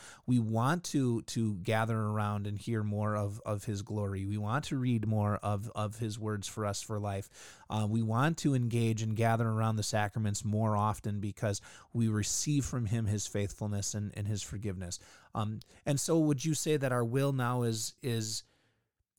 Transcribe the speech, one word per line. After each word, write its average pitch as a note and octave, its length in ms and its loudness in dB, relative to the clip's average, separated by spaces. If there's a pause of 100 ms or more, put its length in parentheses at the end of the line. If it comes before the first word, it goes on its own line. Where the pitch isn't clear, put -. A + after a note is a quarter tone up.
(260)
We B2 120 6
want A#2+ 460 2
to, B2 380 0
to A2 320 0
gather A2 440 0
around G#2 480 0
and G#2 120 -4
hear A2 240 -2
more G#2 340 0
of, G#2 300 -2
of G#2 180 -2
his G2+ 160 -4
glory. G2 460 -4
We G#2 100 -2
want G#2+ 300 -2
to D3 100 -2
read A#2+ 320 2
more G#2 340 4
of, G#2 320 -2
of G#2+ 220 -4
his A2 220 -4
words G#2+ 280 -4
for G#2+ 200 -4
us G2+ 160 -2
for G#2+ 180 -4
life. G2 300 -4 (400)
Uh, G#2+ 180 0
we A2+ 140 2
want A#2+ 360 2
to C#3+ 160 2
engage A2+ 460 2
and A2 160 0
gather A2+ 320 4
around A2 280 2
the G#2 60 0
sacraments G#2 640 0
more G#2+ 320 2
often G#2 420 0
because G2+ 440 -2 (320)
we A#2 140 4
receive B2 580 2
from B2 180 -2
him A2 220 0
his G#2 200 0
faithfulness G2+ 680 -2
and, G#2 200 -4
and G2+ 140 -4
his G#2 140 -2
forgiveness. G2+ 560 -6 (360)
Um, A2 260 -4 (260)
and C#3+ 120 2
so E3 200 2
would D3+ 260 4
you D#3+ 80 2
say D#3 240 0
that C3+ 160 0
our B2 140 2
will C3+ 260 2
now B2 300 0
is, A2+ 400 -2
is, A2 420 -2 (760)